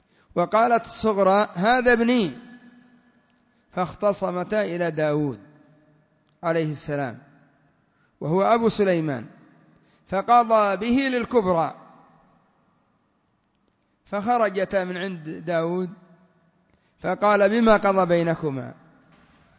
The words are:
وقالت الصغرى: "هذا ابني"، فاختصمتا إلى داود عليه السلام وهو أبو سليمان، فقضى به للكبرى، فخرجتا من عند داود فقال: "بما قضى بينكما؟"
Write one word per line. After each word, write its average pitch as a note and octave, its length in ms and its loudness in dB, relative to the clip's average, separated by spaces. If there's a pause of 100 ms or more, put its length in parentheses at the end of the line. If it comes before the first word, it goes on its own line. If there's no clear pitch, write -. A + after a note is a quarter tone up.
(340)
وقالت A3 500 2
الصغرى: G3+ 680 0
"هذا A#3+ 380 2
ابني"، A#3 400 2 (1400)
فاختصمتا F#3+ 920 -4
إلى E3+ 260 -4
داود D3+ 500 -2 (1000)
عليه E3 300 -2
السلام C#3 460 -8 (1000)
وهو E3+ 220 0
أبو A3+ 260 2
سليمان، D#3+ 580 -2 (800)
فقضى G#3+ 680 2
به A#3+ 320 0
للكبرى، F#3+ 680 0 (2250)
فخرجتا G3+ 800 -2
من F3+ 120 -8
عند F3 320 -8
داود E3+ 600 -4 (1080)
فقال: G3+ 500 2
"بما A3+ 280 4
قضى G3 300 2
بينكما؟" D#3+ 680 -2 (840)